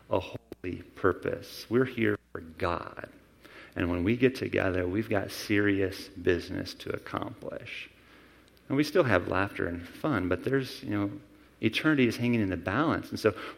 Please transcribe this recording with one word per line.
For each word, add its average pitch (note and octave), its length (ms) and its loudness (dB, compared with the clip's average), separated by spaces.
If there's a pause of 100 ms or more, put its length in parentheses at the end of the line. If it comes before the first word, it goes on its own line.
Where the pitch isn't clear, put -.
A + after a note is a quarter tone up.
a G2 100 2
holy - 640 -10 (140)
purpose. - 720 0
We're B2+ 160 4
here A2 320 0 (140)
for - 100 -10 (160)
God. - 520 -4 (680)
And F2 160 0
when F2 120 0
we A#2 140 2
get B2 160 4
together, F#2+ 540 0
we've G#2+ 220 -2
got G2+ 220 0
serious G2+ 760 0
business F#2 680 0
to - 200 -12
accomplish. - 960 -4 (800)
And C3 60 0
we D3 80 4
still E3 200 4
have F#2+ 240 4
laughter F#2+ 400 0
and F2 200 -6
fun, G2+ 420 0
but F2+ 140 0
there's, C3 380 -2
you G#2 80 -8
know, G2+ 220 -2 (500)
eternity C3 460 4
is G#2+ 80 0
hanging A#2+ 240 2
in G2 100 2
the F#2 60 0
balance. G2+ 540 0
And A2 100 -6
so G#2+ 140 4 (240)